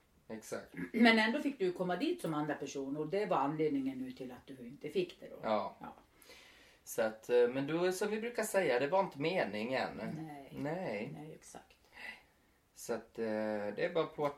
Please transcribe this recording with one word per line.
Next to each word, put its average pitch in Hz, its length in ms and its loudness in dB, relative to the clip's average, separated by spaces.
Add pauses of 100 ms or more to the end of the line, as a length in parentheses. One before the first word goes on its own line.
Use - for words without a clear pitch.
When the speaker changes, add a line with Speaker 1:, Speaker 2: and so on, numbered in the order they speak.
(280)
Speaker 1:
exakt. - 460 -10 (200)
Speaker 2:
Men 226 260 8
ändå 233 200 2
fick - 200 -4
du 185 120 2
komma 180 240 -2
dit 339 260 -2
som 165 120 -2
andra 151 220 -2
person, 139 420 -6
och 156 100 -2
det 202 180 0
var 175 120 2
anledningen 139 640 0
nu 127 120 -6
till 127 200 -10
att - 160 -16
du 131 200 -14
inte 147 220 -12
fick - 300 -2
det - 100 -14
då. - 140 -14
Speaker 1:
Ja. 107 360 0
Speaker 2:
Ja. - 140 -12 (880)
Speaker 1:
Så - 180 -2
att, 110 280 0
eh, 120 200 8
men 135 180 0
då, 175 240 2
som 208 200 0
vi 214 100 -2
brukar 233 220 -2
säga, 165 360 4
det 143 80 2
var 190 120 4
inte 170 200 0
meningen. 123 720 0 (280)
Speaker 2:
Nej. 147 420 -10
Speaker 1:
Nej. 143 540 -4
Speaker 2:
Nej, 156 220 -12
exakt. - 420 -20 (1000)
Speaker 1:
Så - 180 -6
att, - 260 -6
eh, 113 60 0 (500)
det 165 100 0
är 175 80 -2
bara 160 120 4
på - 320 -2